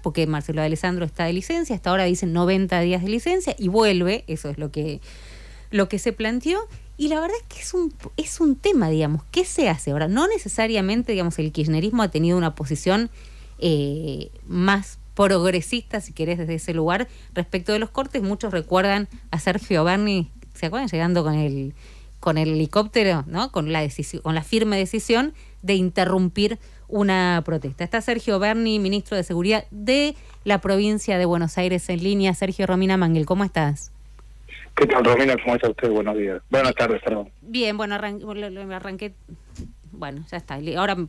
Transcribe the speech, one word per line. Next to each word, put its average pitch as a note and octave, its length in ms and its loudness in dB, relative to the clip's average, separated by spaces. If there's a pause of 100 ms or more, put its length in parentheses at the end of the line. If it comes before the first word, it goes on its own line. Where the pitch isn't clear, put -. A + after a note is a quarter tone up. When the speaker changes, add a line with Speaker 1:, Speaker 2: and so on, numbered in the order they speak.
Speaker 1:
porque D#3+ 240 -2
Marcelo D#3 360 -2
Alessandro F3 420 0
está E3 200 -4
de E3+ 100 0
licencia, C4 420 -2
hasta F3+ 140 -2
ahora F#3+ 140 4
dicen F3 280 0
noventa F3+ 480 2
días F3 220 2
de F#3+ 80 -2
licencia, F4 480 0
y G3 100 0
vuelve, G3 600 4
eso D#3 200 -6
es C#3+ 100 -6
lo D3+ 140 -6
que, D3+ 280 -4 (720)
lo G3 200 2
que G#3 80 -2
se A#3 160 -2
planteó. B3 440 -2 (380)
Y D4 120 -2
la D#4 120 0
verdad F4 200 -2
es - 140 -18
que - 80 -16
es - 120 -10
un, E4+ 180 0 (240)
es - 240 -6
un D4 160 4
tema, C#4 320 2
digamos, D#3 420 2
¿qué F4+ 140 2
se D4+ 240 2
hace? D#3 240 0
Ahora, D3+ 160 0
no B3 180 2
necesariamente, A3+ 880 0
digamos, F3 260 0
el D#3 140 -2
kirchnerismo D#3+ 500 2
ha F#3+ 80 2
tenido E3+ 280 2
una E3 180 0
posición, F3+ 520 0 (520)
eh, D3 720 -2 (180)
más F#3+ 500 0 (160)
progresista, G3 840 2
si - 120 -16
querés, E3 260 -2
desde E3 160 -4
ese D#3+ 200 -6
lugar, E3 320 0 (280)
respecto F#3 380 -2
de G#3+ 60 2
los A3 120 -2
cortes. C#4 320 -4
Muchos G3+ 300 -2
recuerdan F#3+ 560 2 (220)
a - 80 -2
Sergio F3 460 0
Berni, F#3+ 460 2 (240)
¿se - 120 -6
acuerdan? A3+ 220 -4
Llegando E3+ 360 2
con D3+ 100 0
el, C#3+ 400 -2 (460)
con D#3+ 180 2
el D#3+ 120 2
helicóptero, F3+ 800 2
¿no? G#3+ 240 -4
Con D#3 200 -2
la D#3+ 120 0
decisi-, D3 380 -6
con D#3+ 140 -2
la E3 80 -2
firme G#3+ 320 2
decisión A3+ 580 0 (280)
de G3 120 2
interrumpir F#3 840 2 (280)
una F#3 580 2
protesta. D#3+ 380 -4
Está A3 180 -2
Sergio A3+ 380 0
Berni, G#3+ 400 2
ministro G3+ 380 0
de F3+ 80 0
Seguridad F#3 480 2
de C4 420 2 (300)
la G3+ 160 4
provincia G3+ 580 2
de F3+ 60 4
Buenos E3+ 340 2
Aires, F3+ 300 0
en F3 140 -2
línea. G3 320 2
Sergio, F#3+ 340 -2
Romina F#3+ 280 2
Mangel, E3 300 4
¿cómo F#3 160 2
estás? D#3 480 -2 (840)
Speaker 2:
¿Qué C#3+ 100 6
tal, C3 180 4
Romina? B2+ 380 6
¿Cómo B2 140 2
está A#2+ 120 2
usted? A2+ 220 0
Buenos G#2+ 260 2
días. G2 320 -2
Buenas C3 280 2
tardes, A2+ 260 2
perdón. G#2+ 260 -2 (140)
Speaker 1:
Bien, A3 340 -2
bueno, G#3 200 -4
arran-, G3+ 240 -6
lo, G#3+ 140 -10 (160)
lo, F#3+ 260 -10
arranqué. F#3+ 380 -10 (760)
Bueno, C#3+ 400 -12
ya - 60 -10
está. D3+ 220 -10
Le-, D#3 180 -6
ahora G3 180 0 (140)